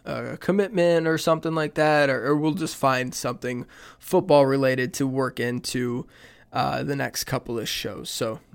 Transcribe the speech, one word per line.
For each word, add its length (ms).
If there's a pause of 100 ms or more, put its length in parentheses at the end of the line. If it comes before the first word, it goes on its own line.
a 300
commitment 720
or 100
something 380
like 180
that, 340
or, 200
or 80
we'll 180
just 220
find 360
something 540 (320)
football 480
related 480
to 120
work 340
into, 640 (460)
uh, 320
the 100
next 300
couple 340
of 100
shows. 400
So 300 (160)